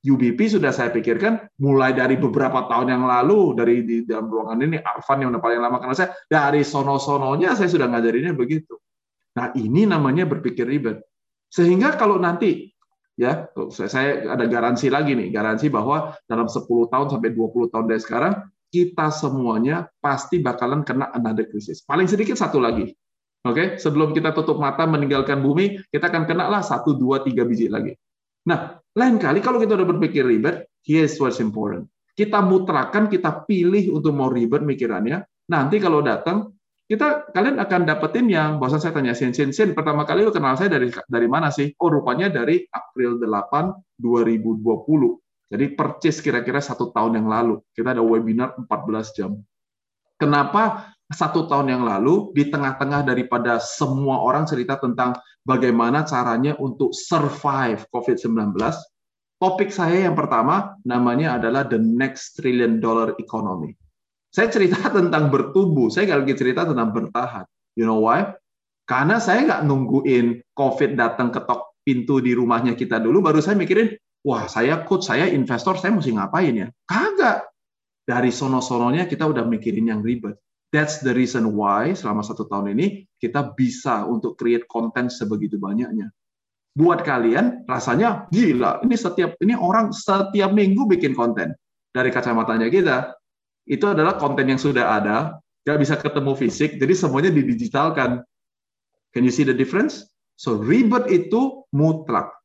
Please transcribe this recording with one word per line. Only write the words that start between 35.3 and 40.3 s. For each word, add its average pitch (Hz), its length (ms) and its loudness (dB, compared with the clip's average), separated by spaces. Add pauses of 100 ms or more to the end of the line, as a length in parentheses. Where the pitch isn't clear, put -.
Nanti 156 320 2
kalau 160 240 4
datang, 165 560 -2 (320)
kita, 294 400 0
kalian 240 320 0
akan 180 240 2
dapetin 156 400 0
yang, 156 320 2
bosan 139 240 0
saya 170 80 -2
tanya, 131 240 0
"Sin, 123 160 -2
Sin, 135 240 0
Sin, 202 240 2
pertama 151 240 0
kali 180 240 2
lu 214 80 0